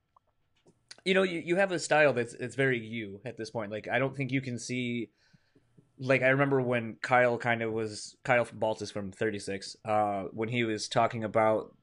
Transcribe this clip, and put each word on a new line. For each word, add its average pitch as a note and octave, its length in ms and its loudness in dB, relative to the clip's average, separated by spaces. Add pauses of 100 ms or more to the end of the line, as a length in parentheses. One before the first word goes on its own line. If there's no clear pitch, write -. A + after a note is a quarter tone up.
(1040)
you F#3+ 100 4
know, F#3+ 100 4
you, F3 160 -2
you D#3+ 180 -2
have G3 140 4
a E3+ 80 0
style D3 340 6
that's, A#2+ 200 -2
it's A#2+ 220 -8
very C3 240 2
you A2 460 -8
at A2+ 120 -12
this A2+ 120 -8
point. G#2 220 -6
Like, G#2+ 160 -8
I A2+ 120 0
don't C3+ 160 -2
think C3+ 160 -4
you C3+ 100 0
can B2 160 -6
see, A#2+ 520 -6 (880)
like, C3 260 2
I C3 60 6
remember C#3 320 4
when A#2+ 400 -2
Kyle B2 360 4
kinda A#2 340 0
was, A2 520 -6
Kyle A#2+ 220 4
Baltus A2 460 -4
from G2+ 200 -8
thirty-six, G2 720 -6
uh, G#2 380 0 (100)
when A2 160 -4
he A#2+ 140 0
was G#2+ 260 -2
talking A#2 340 0
about A2 600 2